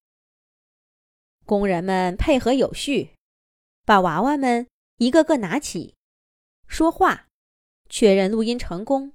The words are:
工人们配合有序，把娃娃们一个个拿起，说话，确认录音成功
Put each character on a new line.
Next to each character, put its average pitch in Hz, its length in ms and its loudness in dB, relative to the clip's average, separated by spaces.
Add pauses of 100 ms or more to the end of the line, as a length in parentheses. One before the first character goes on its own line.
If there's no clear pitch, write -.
(1500)
工 202 220 0
人 180 160 0
们 185 340 -2
配 277 220 2
合 240 140 0
有 262 200 0
序， - 420 -6 (680)
把 208 180 4
娃 175 220 0
娃 285 120 0
们 247 320 -2 (300)
一 240 140 0
个 320 120 6
个 311 140 0
拿 208 220 -4
起， - 360 -12 (720)
说 320 240 0
话， - 360 0 (600)
确 202 260 4
认 196 160 0
录 220 100 -2
音 233 160 -2
成 180 260 -10
功 277 320 -4